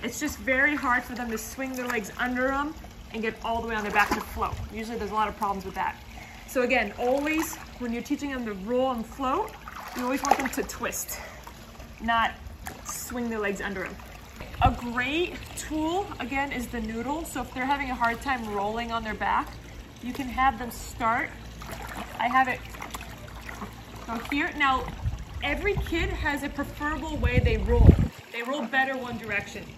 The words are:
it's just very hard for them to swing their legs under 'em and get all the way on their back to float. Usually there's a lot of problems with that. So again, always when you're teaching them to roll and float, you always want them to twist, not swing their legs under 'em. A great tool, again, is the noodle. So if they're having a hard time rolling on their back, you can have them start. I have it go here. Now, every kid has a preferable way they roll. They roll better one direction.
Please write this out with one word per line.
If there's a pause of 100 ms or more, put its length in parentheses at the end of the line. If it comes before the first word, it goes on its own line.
it's
just
very
hard
for
them
to
swing
their
legs
under
'em (400)
and
get (100)
all
the
way
on
their
back
to
float. (180)
Usually
there's
a
lot
of
problems
with
that. (500)
So
again,
always (240)
when
you're
teaching
them
to
roll
and
float, (440)
you
always
want
them
to
twist, (840)
not (520)
swing
their
legs
under
'em. (680)
A
great (200)
tool, (140)
again,
is
the
noodle.
So
if
they're
having
a
hard
time
rolling
on
their
back, (540)
you
can
have
them
start. (920)
I
have
it (1500)
go (120)
here.
Now, (580)
every
kid
has
a
preferable
way
they
roll. (440)
They
roll
better
one
direction. (140)